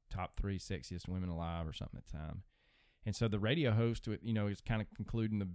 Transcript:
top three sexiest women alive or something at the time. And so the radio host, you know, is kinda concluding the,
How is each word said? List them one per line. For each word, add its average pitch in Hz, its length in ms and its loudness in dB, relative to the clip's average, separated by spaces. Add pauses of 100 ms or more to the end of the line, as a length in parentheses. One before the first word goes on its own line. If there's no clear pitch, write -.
top - 280 -4
three 98 220 0
sexiest 90 480 -6
women 92 220 0
alive 85 360 -2
or 76 60 -4
something - 260 -8
at - 140 -14
the 78 60 -6
time. 78 260 -6 (640)
And 104 100 0
so 113 140 2
the 104 100 2
radio 123 320 4
host, 117 380 4 (120)
you 117 120 0
know, 107 140 4
is 101 120 -2
kinda 110 340 0
concluding 110 460 0
the, 98 160 0